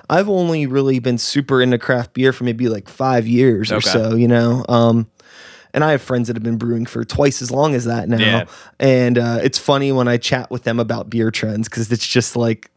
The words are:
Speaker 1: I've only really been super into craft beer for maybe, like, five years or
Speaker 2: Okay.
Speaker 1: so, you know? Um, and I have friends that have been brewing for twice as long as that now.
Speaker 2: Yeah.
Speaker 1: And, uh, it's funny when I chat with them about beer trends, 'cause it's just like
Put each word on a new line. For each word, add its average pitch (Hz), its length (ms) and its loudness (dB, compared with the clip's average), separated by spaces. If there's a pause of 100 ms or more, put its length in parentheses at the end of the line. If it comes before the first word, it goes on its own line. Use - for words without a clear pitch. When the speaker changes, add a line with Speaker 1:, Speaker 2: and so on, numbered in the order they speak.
Speaker 1:
I've 196 220 2
only 170 360 0
really 135 320 0
been 120 200 -2
super 135 420 0
into 127 160 2
craft 120 380 -2
beer 131 180 2
for 123 120 -6
maybe, 120 260 -2
like, 104 180 -6
five 127 400 0
years 117 420 2
or 107 60 0
Speaker 2:
Okay. 107 140 -2
Speaker 1:
so, 113 240 2
you 117 140 4
know? 120 380 2
Um, 117 440 2 (640)
and 147 100 0
I 156 60 2
have 139 100 2
friends 120 280 -4
that 117 80 -4
have 110 60 -8
been 117 140 -2
brewing 117 300 -2
for 117 180 -6
twice - 380 0
as 120 80 -8
long 143 240 2
as 120 100 -2
that 117 240 -4
now. 117 80 2
Speaker 2:
Yeah. 101 280 2 (360)
Speaker 1:
And, 127 380 4
uh, 117 240 0
it's - 160 0
funny 139 340 0
when 127 160 2
I 120 80 2
chat 123 340 -4
with 123 120 -8
them 117 180 -2
about 110 300 -4
beer 113 200 0
trends, 107 380 -4
'cause 113 240 -6
it's 117 140 -2
just - 280 0
like 117 420 -2